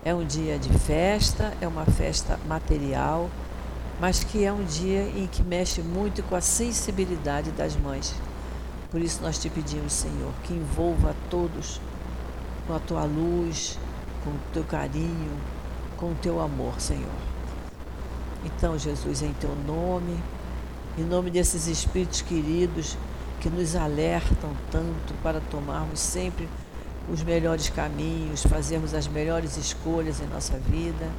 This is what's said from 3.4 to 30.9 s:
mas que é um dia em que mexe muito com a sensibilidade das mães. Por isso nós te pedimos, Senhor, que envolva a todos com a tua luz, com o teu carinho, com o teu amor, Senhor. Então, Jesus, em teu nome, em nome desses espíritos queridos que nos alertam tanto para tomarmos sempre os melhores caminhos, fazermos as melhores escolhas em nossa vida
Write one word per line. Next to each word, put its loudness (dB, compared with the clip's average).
mas 4
que 2
é 4
um 0
dia 2
em -2
que 4
mexe 2
muito 0
com 0
a 2
sensibilidade 0
das 0
mães. 0
Por 0
isso 0
nós 0
te -2
pedimos, -2
Senhor, -2
que -2
envolva 4
a -2
todos -2
com -2
a 2
tua 0
luz, 2
com -2
o -2
teu 0
carinho, -2
com -2
o 0
teu 0
amor, -2
Senhor. 0
Então, 2
Jesus, 0
em 0
teu 0
nome, 0
em 0
nome 2
desses 4
espíritos 2
queridos 2
que 2
nos 0
alertam 2
tanto 0
para 0
tomarmos -2
sempre 0
os 0
melhores 4
caminhos, -2
fazermos 4
as 0
melhores 0
escolhas 0
em -2
nossa -2
vida 0